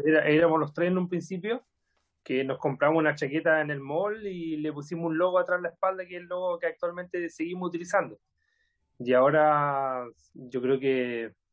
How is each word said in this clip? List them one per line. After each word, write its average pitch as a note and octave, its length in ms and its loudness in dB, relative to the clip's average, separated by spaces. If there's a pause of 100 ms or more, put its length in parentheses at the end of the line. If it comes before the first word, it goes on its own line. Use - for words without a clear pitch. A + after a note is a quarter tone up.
era, D#3 220 4
éramos D#3+ 320 6
los D3 120 -2
tres F3 180 0
en F#3 100 2
un F3+ 100 -4
principio, F#3 560 -6 (580)
que C3 200 0
nos C3 140 -4
compramos D3+ 420 2
una D3+ 160 2
chaqueta D#3 460 0
en D3+ 100 -4
el C#3 80 -6
mall G3+ 480 -4
y E3 300 -6
le D3+ 140 -4
pusimos E3 360 -6
un D#3+ 100 -2
logo F3+ 220 2
atrás F3+ 200 0
de F3+ 40 -10
la F3 60 -2
espalda, F#3 360 -4
que F3+ 100 -14
es F3 60 -10
el F3+ 60 -18
logo F3+ 320 -4
que E3+ 80 -2
actualmente F3 640 -6
seguimos F3 400 -6
utilizando. F3 500 -4 (800)
Y B2 140 0
ahora C#3 920 4 (280)
yo B2+ 280 -8
creo C3 180 2
que B2 540 -2 (200)